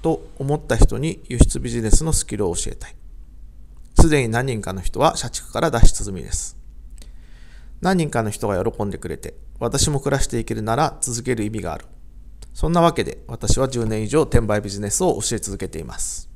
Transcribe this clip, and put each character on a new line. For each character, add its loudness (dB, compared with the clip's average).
と -2
思 0
っ -6
た 0
人 8
に -4
輸 -6
出 4
ビ -4
ジ -2
ネ 2
ス 4
の -2
ス 0
キ -8
ル 0
を -2
教 -6
え -10
た -14
い。 -18
す 10
で 4
に -2
何 0
人 -4
か -6
の -8
人 -2
は 4
社 -6
畜 -12
か 0
ら 2
脱 10
出 8
済 -6
み -8
で -10
す。 -8
何 2
人 2
か 0
の -2
人 -4
が 0
喜 -2
ん -2
で -6
く -10
れ -6
て、 -12
私 2
も 0
暮 0
ら 2
し 2
て -4
い -4
け -6
る -6
な 0
ら 0
続 -4
け -2
る -4
意 -4
味 -6
が -6
あ -8
る。 -14
そ 0
ん 2
な 4
わ 6
け 0
で、 -6
私 2
は 2
十 -2
年 -2
以 -4
上 4
転 4
売 2
ビ -8
ジ -8
ネ -4
ス 0
を 2
教 -2
え -4
続 -6
け -8
て -10
い -8
ま -10
す。 -6